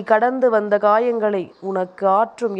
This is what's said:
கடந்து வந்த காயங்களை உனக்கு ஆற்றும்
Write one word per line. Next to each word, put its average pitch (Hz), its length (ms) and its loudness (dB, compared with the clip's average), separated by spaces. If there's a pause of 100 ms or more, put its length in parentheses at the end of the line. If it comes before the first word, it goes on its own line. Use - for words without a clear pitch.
(120)
கடந்து 247 400 2
வந்த 208 280 0
காயங்களை 214 640 0 (260)
உனக்கு 185 360 -4 (140)
ஆற்றும் 226 420 -4